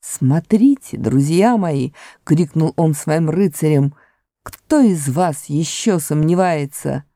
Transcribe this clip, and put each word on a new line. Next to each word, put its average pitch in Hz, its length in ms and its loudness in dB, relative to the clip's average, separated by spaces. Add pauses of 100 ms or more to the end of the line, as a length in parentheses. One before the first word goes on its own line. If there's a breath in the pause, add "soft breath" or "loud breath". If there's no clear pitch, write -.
«Смотрите, 202 960 0
друзья 160 640 2
мои!» — 143 320 -2 (340 loud breath)
крикнул 160 520 0
он 160 180 2
своим 156 340 -2
рыцарям. 151 680 0 (480 soft breath)
«Кто - 380 -2
из 170 300 0
вас 156 400 -2
еще 165 480 -2
сомневается?» 151 1040 -2 (120)